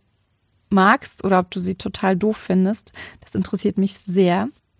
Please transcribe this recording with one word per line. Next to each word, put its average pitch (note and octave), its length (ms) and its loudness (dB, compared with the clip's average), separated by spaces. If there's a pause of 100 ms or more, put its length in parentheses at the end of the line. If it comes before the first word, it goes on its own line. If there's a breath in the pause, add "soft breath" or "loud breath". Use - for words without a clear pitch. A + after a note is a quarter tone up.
(680)
magst G3 560 2
oder G3 140 4
ob F3+ 120 -2
du F#3+ 100 -8
sie F#3 160 -4
total F#3+ 380 -2
doof G#3 220 0
findest. F#3+ 560 -2 (280 loud breath)
Das - 140 -18
interessiert G3+ 440 -2
mich G3 160 0
sehr, F#3 560 0 (300)